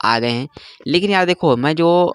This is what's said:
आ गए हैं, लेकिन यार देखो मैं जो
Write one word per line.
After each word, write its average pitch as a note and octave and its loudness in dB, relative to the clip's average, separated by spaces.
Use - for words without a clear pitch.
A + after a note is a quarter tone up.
आ A2+ 0
गए A#2+ -2
हैं, B2 -4
लेकिन F3+ 0
यार F#3 2
देखो F3 0
मैं C#3+ -2
जो E3+ 2